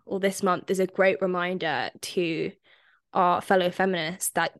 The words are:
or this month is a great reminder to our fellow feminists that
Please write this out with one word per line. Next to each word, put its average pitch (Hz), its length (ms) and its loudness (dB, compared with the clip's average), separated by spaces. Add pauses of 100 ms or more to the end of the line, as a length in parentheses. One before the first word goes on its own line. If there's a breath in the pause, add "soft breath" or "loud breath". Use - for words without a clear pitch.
or 196 140 -4
this 190 220 0
month 180 280 0
is 190 100 2
a 190 60 4
great 190 340 2
reminder 175 680 -2 (100)
to 165 520 -4 (600 soft breath)
our 180 280 2
fellow 185 300 2
feminists 180 600 -2
that 170 300 -2